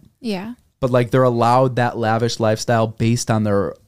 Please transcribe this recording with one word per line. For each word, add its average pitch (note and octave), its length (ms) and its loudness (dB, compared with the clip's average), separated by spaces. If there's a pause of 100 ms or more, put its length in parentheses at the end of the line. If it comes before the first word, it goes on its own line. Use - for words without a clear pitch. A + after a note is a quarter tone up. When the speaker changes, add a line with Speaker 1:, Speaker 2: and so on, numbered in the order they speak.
(200)
Speaker 1:
Yeah. A3 360 -8 (240)
Speaker 2:
But, C3 120 -2
like, B2 200 0
they're C3 120 4
allowed B2 540 2
that A#2+ 200 -2
lavish A2+ 440 -2
lifestyle A2+ 460 0
based A#2 440 -2
on A2 140 0
their G2 280 0 (140)